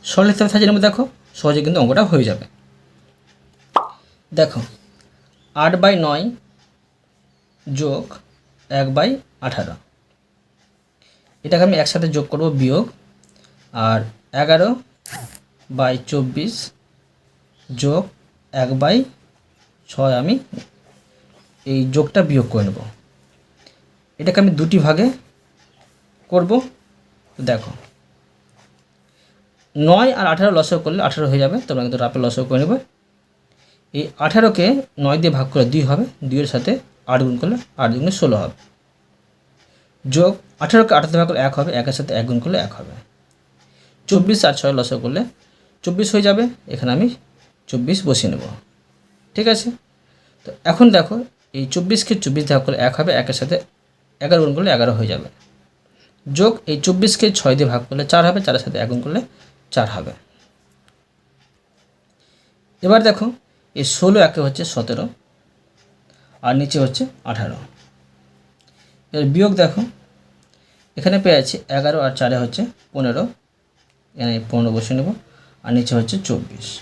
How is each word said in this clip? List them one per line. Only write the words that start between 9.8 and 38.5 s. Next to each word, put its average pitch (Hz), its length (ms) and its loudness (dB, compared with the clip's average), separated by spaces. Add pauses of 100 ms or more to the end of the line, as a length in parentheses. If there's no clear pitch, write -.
এটাকে 170 220 4
আমি 190 160 4
একসাথে 165 320 0
যোগ 147 160 -2
করব 151 120 -2 (160)
বিয়োগ, 139 260 2 (1040)
আর 113 100 2 (420)
এগারো 160 280 4 (1000)
by 131 240 0 (180)
চব্বিশ 147 420 -4 (1160)
যোগ 139 340 -2 (500)
এক 127 160 0 (120)
by 160 140 4 (920)
ছয় 135 320 0
আমি 185 140 0 (1300)
এই 135 140 -2 (160)
যোগটা 151 340 2
বিয়োগ 131 240 2
করে 107 140 2
নেব। 95 120 -6 (1400)
এটাকে 180 240 0
আমি 190 160 6
দুটি 165 260 2
ভাগে 160 220 4 (1200)
করব। 180 200 2 (840)
দেখো, 123 340 -4 (2000)
নয় 175 340 4 (100)
আর 196 140 -2
আঠারো 196 240 2
লসাগু 160 280 0
করলে 170 220 -2
আঠারো 151 240 -2
হয়ে 139 120 2
যাবে, 165 140 0 (100)
তোমরা 131 180 -2
কিন্তু 123 180 -4
রাপে 117 220 -4
লসাগু 120 240 -2
করে 131 140 2
নেবে। 208 140 0 (1200)
এই 151 60 -4 (220)
আঠারোকে 208 400 2 (400)
নয় 143 160 0
দিয়ে 165 160 2
ভাগ 135 140 0
করলে 131 220 4
দুই 151 160 2
হবে, 156 140 2 (260)
দুইয়ের 139 240 -2
সাথে 127 180 -2 (400)
আট 127 140 4
গুণ 123 160 -2
করলে 202 140 -2 (260)
আট 117 120 2
দুগুণে 156 260 -2
ষোলো 131 220 2
হবে, - 140 -8 (1500)